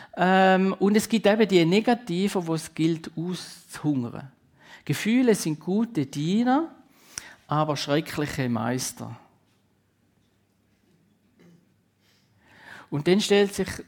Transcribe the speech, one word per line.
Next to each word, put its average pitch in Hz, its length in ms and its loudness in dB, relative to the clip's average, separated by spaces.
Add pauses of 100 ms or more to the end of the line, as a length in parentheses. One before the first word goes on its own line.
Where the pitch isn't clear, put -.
(180)
Ähm, 190 600 4
und 202 200 4
es 214 100 0
gibt 220 180 0
eben 214 220 4
die 180 160 4
negativen, 196 800 0
wo 165 80 -4
es - 220 -8
gilt 160 420 -2
auszuhungern. 147 1120 -8 (540)
Gefühle 226 520 2
sind 156 240 -4
gute 190 460 -4
Diener, 240 600 0 (800)
aber 151 280 -2
schreckliche 143 720 -4
Meister. 117 640 -6 (3750)
Und 147 160 -4
dann 190 120 6
stellt 202 360 2
sich, 190 120 -4 (200)